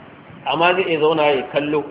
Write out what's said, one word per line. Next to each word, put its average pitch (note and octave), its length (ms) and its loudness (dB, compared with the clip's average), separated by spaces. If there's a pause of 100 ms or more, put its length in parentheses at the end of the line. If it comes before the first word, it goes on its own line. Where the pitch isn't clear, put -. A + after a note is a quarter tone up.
(420)
amma E3 320 2
zai F#3 100 0
iya D#3+ 160 -2
zauna D#3 220 2 (100)
ya B2+ 160 0
kallo D3 420 -2